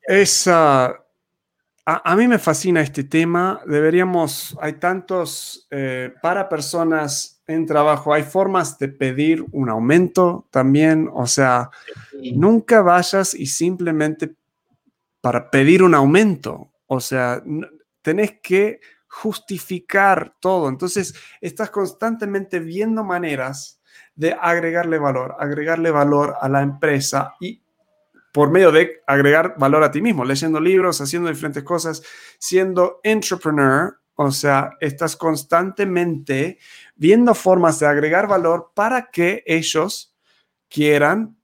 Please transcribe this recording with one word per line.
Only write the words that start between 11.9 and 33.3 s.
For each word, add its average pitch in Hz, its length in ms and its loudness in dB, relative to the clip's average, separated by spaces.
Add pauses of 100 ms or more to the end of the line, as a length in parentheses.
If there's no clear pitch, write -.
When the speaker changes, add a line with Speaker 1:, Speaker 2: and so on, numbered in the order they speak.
Speaker 2:
Sí. 131 200 -12
Speaker 1:
nunca 214 500 4
vayas 180 520 2
y - 120 -8
simplemente 160 880 -4 (840)
para 120 300 -2
pedir 151 320 6
un 175 120 6
aumento. 156 760 2 (140)
O 131 140 -4
sea, 127 440 -4
n-, 151 220 -8 (340)
tenés 196 420 -2
que 202 380 0 (280)
justificar 196 1300 -4
todo. 180 280 -2
Entonces, 175 460 -6 (260)
estás 202 300 -8
constantemente 202 920 -6
viendo 208 440 -6
maneras 147 760 -6 (340)
de 151 260 -2
agregarle 170 580 0
valor, 131 400 -4
agregarle 156 520 -2
valor 143 500 2
a 135 80 -4
la 139 140 2
empresa 139 760 -2
y 226 200 -12 (720)
por 143 180 2
medio 180 220 6
de 170 340 2
agregar 143 520 4
valor 143 240 4
a 143 80 4
ti 147 100 -4
mismo, 185 240 0
leyendo 151 360 -2
libros, 180 400 2
haciendo 165 280 -4
diferentes 147 360 -8
cosas, 160 380 -6 (360)
siendo 185 640 0
entrepreneur, 165 960 0 (160)